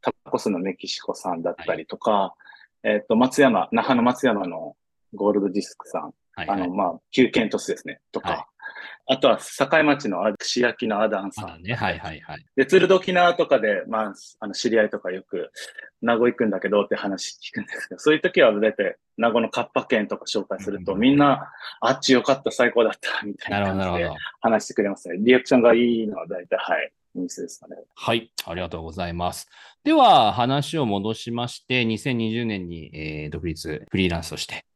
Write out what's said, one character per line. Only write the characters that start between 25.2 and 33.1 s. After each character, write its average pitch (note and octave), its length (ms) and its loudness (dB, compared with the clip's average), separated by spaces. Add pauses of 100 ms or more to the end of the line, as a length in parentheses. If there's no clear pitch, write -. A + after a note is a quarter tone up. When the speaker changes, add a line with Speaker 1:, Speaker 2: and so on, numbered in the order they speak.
Speaker 1:
ア B2+ 40 6
ク B2+ 60 -10
シ - 80 0
ョ B2+ 40 6
ン B2 40 6
が A#2 140 8
い A#2 40 4
い A#2 280 2
の G#2 100 -8
は E2 100 -10
大 F2+ 200 -10
体、 F#2+ 100 -2
は F2+ 220 -2
い、 D2+ 120 -8 (240)
お F2+ 60 -8
店 - 220 -8
で - 60 -10
す - 100 -20
か - 80 -20
ね。 - 80 -16 (180)
Speaker 2:
は - 220 -2
い、 A#2 160 -6 (140)
あ E2+ 100 -8
り F2+ 60 -4
が F2 80 -6
と E2 100 -10
う E2 40 -12
ご D#2+ 100 -10
ざ F2+ 140 -6
い F2 60 -8
ま F2 200 -4
す。 - 140 -14 (360)
で D4+ 100 2
は、 F3+ 380 8
話 C#3+ 480 -2
を C3 80 0
戻 G2+ 260 -2
し - 160 -10
ま A#2+ 180 -6
し - 200 -16
て、 B2+ 180 2
二 A2+ 140 -2
千 C3 180 -4
二 A2+ 140 -2
十 A#2 140 -4
年 G2 220 -4
に、 E2+ 260 -12
え D#2 340 -10